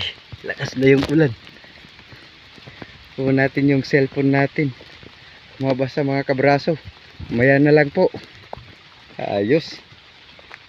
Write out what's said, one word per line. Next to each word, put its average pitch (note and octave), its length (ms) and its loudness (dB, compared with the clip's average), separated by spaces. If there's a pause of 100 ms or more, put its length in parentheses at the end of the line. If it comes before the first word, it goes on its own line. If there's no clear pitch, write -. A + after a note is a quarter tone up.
(460)
lakas - 320 -10
na C3+ 160 4
yung C3+ 160 4
ulan. D3 240 2 (1800)
Kuha C3+ 160 -2
natin C#3 400 0
yung C3+ 80 0
cellphone C#3 480 0
natin. C#3 400 0 (880)
Mabasa, C3+ 480 -4
mga C#3 240 -4
kabraso. C#3+ 480 0 (560)
Maya C3 240 4
na D3 160 4
lang D3+ 160 4
po. F3+ 240 -2 (1040)
Ayos. G#2+ 640 -4 (880)